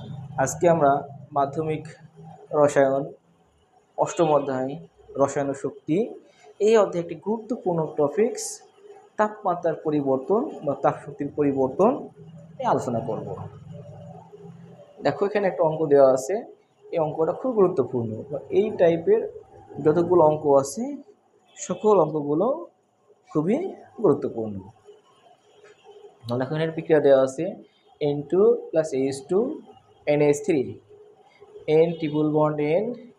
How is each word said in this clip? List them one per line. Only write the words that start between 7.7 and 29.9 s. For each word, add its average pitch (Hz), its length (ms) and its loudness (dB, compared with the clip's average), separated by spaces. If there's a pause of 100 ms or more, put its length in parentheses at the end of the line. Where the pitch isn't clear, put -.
টপিকস 151 460 0 (760)
তাপমাত্রার 175 680 -2
পরিবর্তন 147 560 0 (240)
বা 143 80 -4 (120)
তাপশক্তির 143 540 -4
পরিবর্তন 135 520 2 (680)
নিয়ে 247 160 -2
আলোচনা 123 360 -2
করব। 104 180 -8 (1800)
দেখো 147 240 0
এখানে 202 220 -2
একটা 175 180 -2
অঙ্ক 160 120 -4 (120)
দেওয়া 139 240 8
আছে, 156 180 -4 (600)
এই 170 100 0
অঙ্কটা 160 360 -2
খুব 262 180 -2
গুরুত্বপূর্ণ। 123 520 0 (480)
এই 208 80 2 (140)
টাইপের 180 400 2 (640)
যতগুলো 170 460 4
অঙ্ক 151 140 -4 (180)
আছে 220 200 -8 (840)
সকল 214 280 2 (100)
অঙ্কগুলো 151 420 -2 (880)
খুবই 170 260 0 (440)
গুরুত্বপূর্ণ। 113 540 0 (1700)
তাহলে 120 200 -4
এখন 151 180 -6
এর 160 120 -6
বিক্রিয়া 160 300 4
দেওয়া 135 200 8
আছে 147 180 -4 (640)
এন 143 80 0 (140)
টু 180 100 2 (300)
প্লাস 156 180 0 (120)
এইচ 135 160 -2 (140)
টু 180 80 2 (760)